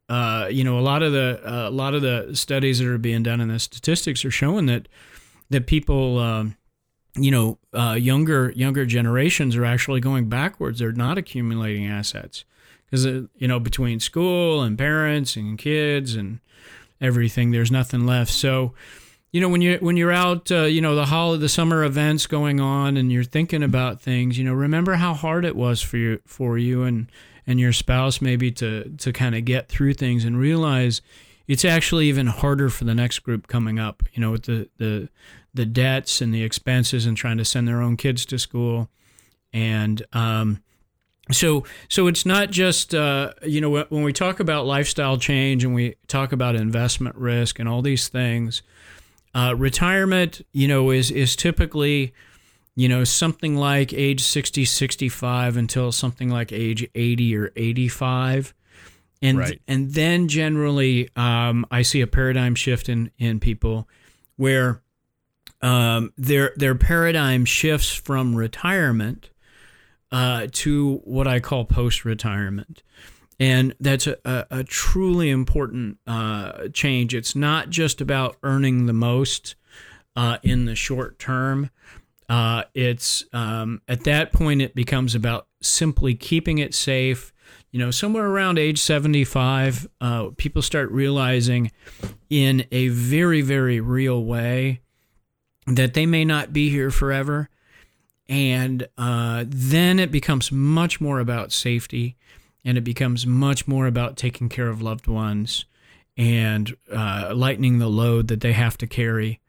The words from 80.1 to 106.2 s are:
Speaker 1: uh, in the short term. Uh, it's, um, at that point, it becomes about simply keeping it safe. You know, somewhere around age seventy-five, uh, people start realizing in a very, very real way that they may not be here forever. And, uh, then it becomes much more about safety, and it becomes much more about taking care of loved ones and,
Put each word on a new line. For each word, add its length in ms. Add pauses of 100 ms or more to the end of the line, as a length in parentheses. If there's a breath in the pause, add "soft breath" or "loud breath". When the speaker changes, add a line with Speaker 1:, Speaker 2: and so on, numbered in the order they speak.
Speaker 1:
uh, 260
in 220
the 100
short 440
term. 500 (580 loud breath)
Uh, 460
it's, 520 (100)
um, 520
at 180
that 280
point, 300
it 120
becomes 400
about 320 (140)
simply 540
keeping 440
it 160
safe. 600 (360 loud breath)
You 80
know, 120
somewhere 360
around 320
age 220
seventy-five, 1080 (120)
uh, 360
people 260
start 280
realizing 800 (580 loud breath)
in 440
a 160
very, 540
very 380
real 440
way 560 (840)
that 280
they 100
may 200
not 280
be 160
here 220
forever. 580 (800 soft breath)
And, 600 (100)
uh, 500
then 500
it 140
becomes 400
much 480
more 200
about 320
safety, 640 (480 soft breath)
and 140
it 40
becomes 440
much 420
more 180
about 300
taking 320
care 200
of 140
loved 240
ones 580 (520 soft breath)
and, 600 (160)